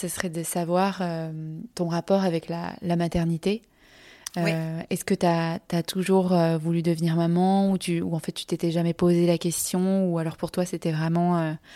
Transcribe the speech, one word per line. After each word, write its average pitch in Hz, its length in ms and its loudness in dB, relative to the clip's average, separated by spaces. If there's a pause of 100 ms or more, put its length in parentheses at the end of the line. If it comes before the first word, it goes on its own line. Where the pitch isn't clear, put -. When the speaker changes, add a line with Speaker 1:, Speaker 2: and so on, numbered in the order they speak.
Speaker 1:
ce 180 80 -6
serait 175 220 -6
de 165 120 -6
savoir, 180 600 0
euh, 165 280 -4 (460)
ton 175 100 -2
rapport 170 380 0
avec 165 240 -2
la, 170 340 -8
la 175 140 0
maternité. 170 640 0 (720)
Euh, 175 60 -2
Speaker 2:
Oui. 165 80 2 (400)
Speaker 1:
est-ce 185 140 -4
que 196 100 0
t'as, 170 460 2
t'as 170 240 -2
toujours, 185 480 2
euh, 165 260 4
voulu 165 240 0
devenir 165 320 2
maman 185 560 4
ou 185 80 2
tu, 170 220 -2
ou 175 160 -2
en - 20 -2
fait, 160 140 -6
tu - 140 -10
t'étais 170 260 -2
jamais 170 200 2
posé 175 340 4
la 170 120 4
question 185 680 0
ou 170 100 0
alors 160 180 -4
pour 170 140 -6
toi, 180 140 -2
c'était 170 260 -4
vraiment, 165 480 2
euh, 160 140 0 (240)